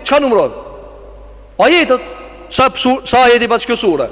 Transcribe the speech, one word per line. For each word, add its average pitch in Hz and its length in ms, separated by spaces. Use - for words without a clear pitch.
çka 277 160
numron? 208 320
Ajetet, 254 440
sa 262 200
psu-, 254 360
sa 254 220
ajeti 240 200
pa 233 120
çka 240 180
sure 151 340